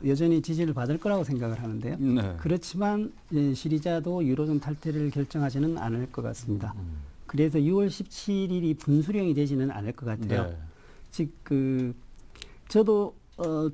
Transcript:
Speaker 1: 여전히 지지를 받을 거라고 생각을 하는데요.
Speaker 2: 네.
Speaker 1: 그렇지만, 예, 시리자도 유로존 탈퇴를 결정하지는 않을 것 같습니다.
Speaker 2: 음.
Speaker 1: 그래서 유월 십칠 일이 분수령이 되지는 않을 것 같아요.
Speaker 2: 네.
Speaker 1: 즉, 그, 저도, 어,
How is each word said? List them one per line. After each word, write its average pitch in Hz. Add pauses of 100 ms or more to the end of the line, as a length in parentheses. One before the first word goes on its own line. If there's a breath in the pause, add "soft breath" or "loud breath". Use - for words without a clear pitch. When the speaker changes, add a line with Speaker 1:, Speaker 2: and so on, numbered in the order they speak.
Speaker 1:
여전히 156
지지를 160
받을 127
거라고 196
생각을 120
하는데요. 113
Speaker 2:
네. 123
Speaker 1:
그렇지만, 202 (220)
예, 143
시리자도 165
유로존 147
탈퇴를 151
결정하지는 143
않을 117
것 123
같습니다. 104
Speaker 2:
음. 80 (240)
Speaker 1:
그래서 151
유월 190
십칠 196
일이 170
분수령이 156
되지는 139
않을 107
것 123
같아요. 110
Speaker 2:
네. 85 (540 soft breath)
Speaker 1:
즉, 160 (120)
그, 131 (760 loud breath)
저도, 208 (220)
어, 160